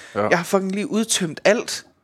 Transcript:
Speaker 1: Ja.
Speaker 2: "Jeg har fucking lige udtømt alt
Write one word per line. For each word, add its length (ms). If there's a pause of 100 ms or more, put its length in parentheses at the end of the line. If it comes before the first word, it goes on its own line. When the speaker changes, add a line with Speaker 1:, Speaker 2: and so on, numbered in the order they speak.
(140)
Speaker 1:
Ja. 140
Speaker 2:
"Jeg 100
har 60
fucking 280
lige 180
udtømt 540
alt 420 (180)